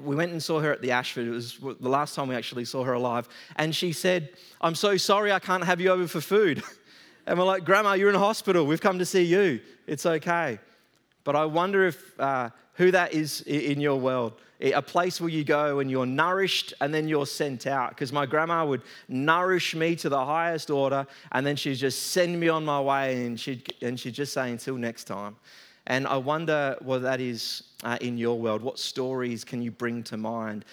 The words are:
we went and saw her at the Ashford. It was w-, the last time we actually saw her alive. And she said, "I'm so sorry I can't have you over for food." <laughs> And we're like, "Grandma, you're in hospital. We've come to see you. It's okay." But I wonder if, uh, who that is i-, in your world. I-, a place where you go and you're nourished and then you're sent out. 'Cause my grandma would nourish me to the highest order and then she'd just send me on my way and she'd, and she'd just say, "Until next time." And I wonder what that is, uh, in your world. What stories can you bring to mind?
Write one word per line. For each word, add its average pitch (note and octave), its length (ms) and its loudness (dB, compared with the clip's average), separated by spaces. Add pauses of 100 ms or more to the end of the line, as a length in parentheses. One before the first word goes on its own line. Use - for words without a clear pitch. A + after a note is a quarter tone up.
we C#3+ 140 -2
went E3+ 160 0
and D#3+ 100 -6
saw D#3+ 160 0
her D3+ 140 2
at - 100 -4
the B2+ 80 -2
Ashford. B2 380 -2
It - 20 -4
was A#2+ 240 -8
w-, C3 240 -12
the B2+ 100 -4
last C#3+ 280 0
time C#3 100 -2
we B2+ 80 -4
actually B2 300 -6
saw C3 180 -6
her B2+ 120 0
alive. A#2+ 340 -2 (260)
And D#3 220 -2
she F3+ 160 0
said, F3+ 380 0 (300)
"I'm E3 140 2
so G3+ 220 2
sorry G#3 340 4
I F#3+ 80 4
can't F#3 240 0
have F3 180 2
you F#3 100 4
over F#3 180 2
for E3 120 -4
food." F#3 480 2
<laughs> - 40 -18 (560)
And F3 100 2
we're F3+ 60 4
like, F#3+ 200 2
"Grandma, G3 280 6
you're G3 180 4
in G3+ 60 4
hospital. G3 500 4
We've D#3 140 2
come F#3 180 2
to F3+ 80 0
see F#3 160 4
you. F3 380 4 (260)
It's D3+ 180 -6
okay." D#3+ 540 0 (640)
But C#3+ 120 0
I D#3 80 4
wonder F#3 420 2
if, - 320 -6
uh, B2+ 320 0 (240)
who F3+ 160 6
that F3+ 220 4
is D#3 340 -2
i-, C#3+ 40 -6
in C#3+ 300 0
your C#3+ 200 2
world. B2+ 320 0 (280)
I-, C3 100 2
a C#3+ 120 4
place F3 380 0
where E3+ 100 -2
you D#3 140 -2
go D3 360 2
and C3+ 100 -2
you're C3 160 0
nourished F3 760 0
and C#3+ 140 0
then D#3 140 0
you're D3 180 0
sent C#3 400 -4
out. C3+ 300 -2
'Cause C3 160 -6
my C#3+ 140 0
grandma E3 380 0
would C3+ 180 0 (260)
nourish E3 640 2
me E3 220 0
to D#3 120 -4
the C3+ 160 2
highest D#3+ 460 -2
order C3+ 360 0 (260)
and C3 140 0
then C#3+ 100 0
she'd C#3 200 -2
just B2+ 360 -2
send F3 260 2
me E3 100 2
on D#3+ 160 2
my C#3+ 160 0
way C3+ 460 0
and A#2 120 -6
she'd, B2 440 -8
and B2 160 -4
she'd A#2+ 160 -10
just C#3 180 -6
say, C3 180 -2
"Until B2+ 260 -6
next A#2 280 -6
time." G#2 320 -8 (500)
And C3 200 -2
I C#3 100 0
wonder D3 640 0
what C3 220 -2
that B2+ 180 0
is, B2 440 -6 (180)
uh, A#2 180 -4
in B2 160 -4
your A#2 220 0
world. A2 240 -2
What - 160 -6
stories B2+ 640 -4
can A#2+ 180 -8
you A#2 120 -6
bring A#2 320 -6
to A#2 120 -10
mind? A2 560 -6